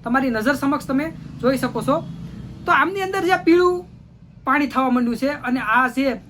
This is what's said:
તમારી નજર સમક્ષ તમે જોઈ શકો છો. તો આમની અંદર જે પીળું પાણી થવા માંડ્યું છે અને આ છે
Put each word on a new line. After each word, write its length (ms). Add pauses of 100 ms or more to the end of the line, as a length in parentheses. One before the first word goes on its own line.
તમારી 280
નજર 240
સમક્ષ 320
તમે 260 (280)
જોઈ 180
શકો 240
છો. 220 (640)
તો 60
આમની 300
અંદર 220
જે 200
પીળું 420 (580)
પાણી 220
થવા 240
માંડ્યું 260
છે 140
અને 300
આ 280
છે 420